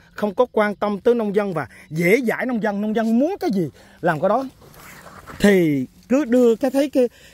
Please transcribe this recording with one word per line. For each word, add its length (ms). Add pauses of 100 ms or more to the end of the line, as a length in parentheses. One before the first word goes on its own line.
(120)
không 240
có 160
quan 240
tâm 240
tới 160
nông 200
dân 180
và 140 (220)
dễ 320
dãi 240
nông 180
dân, 180
nông 140
dân 240
muốn 200
cái 140
gì 160 (320)
làm 200
cái 80
đó, 160 (960)
thì 460 (240)
cứ 160
đưa 300
cái, 160
thấy 180
cái, 200 (240)